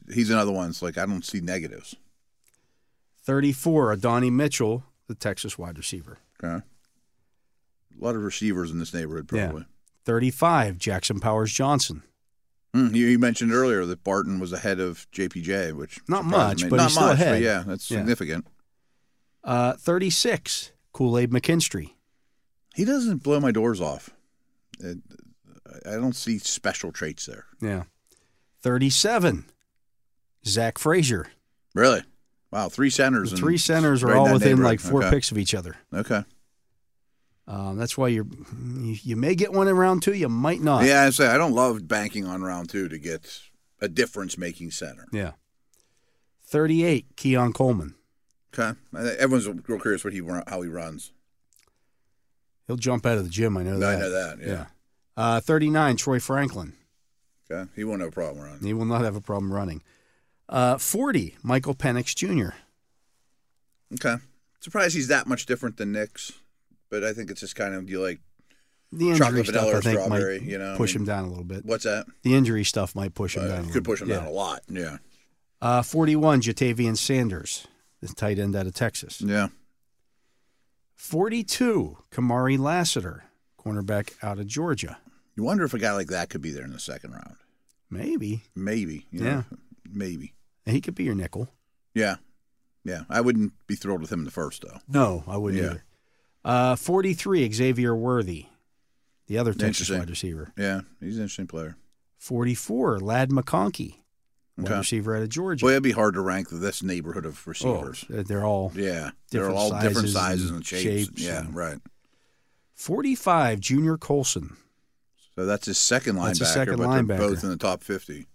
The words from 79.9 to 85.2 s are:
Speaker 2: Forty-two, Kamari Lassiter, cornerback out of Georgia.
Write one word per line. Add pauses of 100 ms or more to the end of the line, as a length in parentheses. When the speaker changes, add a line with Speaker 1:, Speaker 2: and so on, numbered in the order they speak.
Speaker 2:
Forty-two, (140)
Kamari
Lassiter, (340)
cornerback (100)
out
of
Georgia. (380)